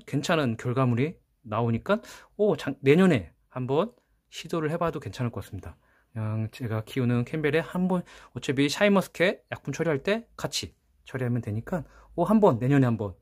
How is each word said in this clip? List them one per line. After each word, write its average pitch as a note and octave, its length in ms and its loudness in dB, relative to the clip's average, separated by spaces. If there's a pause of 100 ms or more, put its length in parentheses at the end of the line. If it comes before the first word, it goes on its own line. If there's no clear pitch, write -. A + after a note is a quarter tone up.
괜찮은 C#3 500 0
결과물이 B2+ 600 0 (240)
나오니까, A#2 580 0 (380)
오, G3+ 180 2
작-, - 240 -8
내년에 C#3+ 520 4 (160)
한번 C3+ 440 -2 (380)
시도를 D#3 400 -6
해봐도 E3 280 -4
괜찮을 A#2+ 320 -6
것 - 140 -10
같습니다. F2 320 -14 (360)
그냥 A2 400 -4
제가 A2 320 -6
키우는 A#2+ 420 0
캠벨에 D3+ 320 -2
한번, F3+ 440 -2 (300)
어차피 C#3+ 380 0
샤인머스켓 G3 840 2
약품 C#3 220 -8
처리할 D#3+ 280 -2
때 A3+ 240 -2 (120)
같이 - 360 -8 (300)
처리하면 A#2+ 380 -4
되니까, A2+ 420 -4 (300)
오, E3+ 100 0
한번 G3 340 6
내년에 C3+ 280 4
한번 G#2+ 360 -2